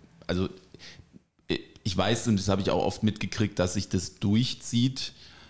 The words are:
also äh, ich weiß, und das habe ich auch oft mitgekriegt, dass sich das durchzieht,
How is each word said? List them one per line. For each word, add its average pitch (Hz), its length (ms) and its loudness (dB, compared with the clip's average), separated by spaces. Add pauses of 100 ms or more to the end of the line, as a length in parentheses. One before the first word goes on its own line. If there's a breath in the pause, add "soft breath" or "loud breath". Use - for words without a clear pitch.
(280)
also 92 200 0 (1000 loud breath)
äh, - 100 0 (240)
ich 90 140 -2
weiß, 107 320 2
und 107 100 4
das 92 100 -2
habe 98 140 2
ich 87 80 0
auch - 140 0
oft - 180 -2
mitgekriegt, 104 560 0
dass 92 160 2
sich - 140 -4
das - 280 -2
durchzieht, 120 960 0 (380 loud breath)